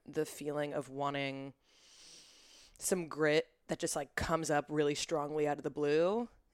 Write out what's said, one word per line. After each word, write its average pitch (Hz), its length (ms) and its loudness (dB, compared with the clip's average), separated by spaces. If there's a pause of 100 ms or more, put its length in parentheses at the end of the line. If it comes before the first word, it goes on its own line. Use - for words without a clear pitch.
the 151 180 -2
feeling 147 480 -4
of 143 160 -4
wanting 139 640 -4 (1300)
some 175 300 0
grit 151 380 4 (220)
that 165 100 -2
just, - 180 -2
like, 143 200 -6
comes 160 340 0
up 147 180 2
really 147 260 2
strongly 151 520 0
out 147 120 0
of 139 60 -10
the 151 60 -2
blue 160 580 2 (260)